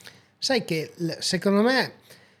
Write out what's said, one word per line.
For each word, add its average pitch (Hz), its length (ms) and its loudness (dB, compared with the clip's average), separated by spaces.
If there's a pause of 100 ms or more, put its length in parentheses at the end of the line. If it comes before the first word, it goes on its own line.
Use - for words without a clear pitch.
(400)
Sai 247 240 0
che 160 340 -4
l-, 165 220 -4
secondo 196 440 2
me 247 300 2 (460)